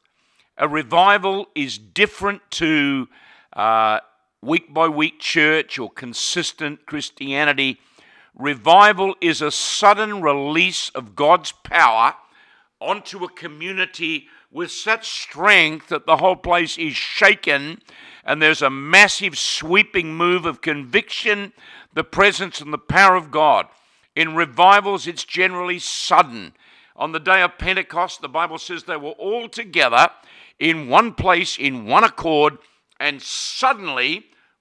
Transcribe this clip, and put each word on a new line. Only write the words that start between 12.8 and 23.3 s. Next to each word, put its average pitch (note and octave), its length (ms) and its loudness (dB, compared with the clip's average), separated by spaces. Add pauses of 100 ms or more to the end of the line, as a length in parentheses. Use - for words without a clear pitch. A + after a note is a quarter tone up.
a F3 40 -16
community E3 1000 -10 (200)
with E3+ 220 -10
such A3+ 380 -6
strength D#3+ 800 0
that D3+ 180 -6
the D#3+ 120 4
whole F3+ 200 4
place E3+ 400 -2
is D#3 180 -6
shaken, E3 880 0 (420)
and D3 180 -2
there's D#3 200 4
a C#3 80 2
massive E3 680 2
sweeping E3+ 800 -2
move F3 300 0
of D#3+ 160 -6
conviction, G3+ 880 -4 (420)
the D#3 120 -4
presence F#3+ 560 0
and D3 100 -12
the D3+ 60 -8
power F#3 380 4
of D#3+ 160 -4